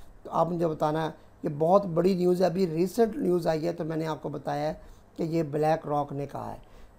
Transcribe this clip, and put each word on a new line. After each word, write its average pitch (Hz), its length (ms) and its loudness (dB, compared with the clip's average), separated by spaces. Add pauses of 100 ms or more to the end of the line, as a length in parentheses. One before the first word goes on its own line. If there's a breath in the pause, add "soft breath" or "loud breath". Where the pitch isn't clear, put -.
(240 loud breath)
तो - 60 -16
आप 165 200 2
मुझे 175 160 0
बताना 156 380 0
है। 160 60 -4 (340 soft breath)
ये - 40 -2
बहुत 165 380 4
बड़ी 175 280 4
न्यूज़ 180 300 4
है, 175 60 4
अभी 185 160 2
रिसेंट 190 500 2
न्यूज़ 175 320 2
आई 160 120 0
है, 170 120 -2
तो 170 120 -6
मैंने 160 220 -2
आपको 156 240 -6
बताया 147 380 -4
है 165 120 -6 (360 loud breath)
कि 175 80 -4
ये 156 320 -2
BlackRock 151 560 0
ने 139 140 -6
कहा 120 240 -10
है 107 120 -14 (360 soft breath)